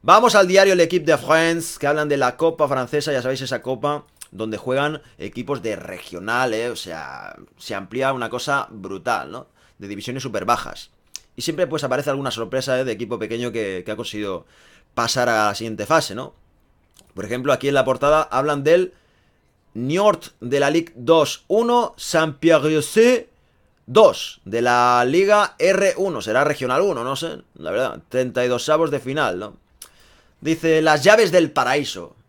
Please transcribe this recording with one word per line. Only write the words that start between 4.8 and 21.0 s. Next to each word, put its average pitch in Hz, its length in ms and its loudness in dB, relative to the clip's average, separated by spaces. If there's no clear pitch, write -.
equipos 120 440 -8
de 107 140 -6
regional, 95 760 -6
¿eh? 117 180 -4
O 113 60 -10
sea, 67 600 -14
se - 180 -10
amplía 123 360 -4
una 120 160 -6
cosa 135 420 -4
brutal, 95 600 -6
¿no? 120 160 -14
De 101 80 -16
divisiones 120 380 -10
súper 101 200 -6
bajas. - 460 -4
Y 123 60 -10
siempre, 147 240 -2
pues, 147 160 -4
aparece 135 280 -2
alguna 139 200 -4
sorpresa, 127 480 -4
¿eh? 131 60 -2
De 123 80 -4
equipo 110 260 -6
pequeño 117 320 -6
que, 101 340 -6
que 110 60 -10
ha 107 60 -6
conseguido 101 500 -8
pasar 120 340 0
a 110 180 2
la 101 100 0
siguiente 110 300 -8
fase, 151 280 0
¿no? 127 200 -12
Por 95 100 -10
ejemplo, 123 280 -4
aquí 135 140 -2
en 139 80 0
la 135 100 4
portada 143 380 2
hablan 143 400 -2
del 175 300 2
Niort 170 540 0
de 127 200 -2
la 143 100 2
Ligue 165 240 0
dos 143 540 2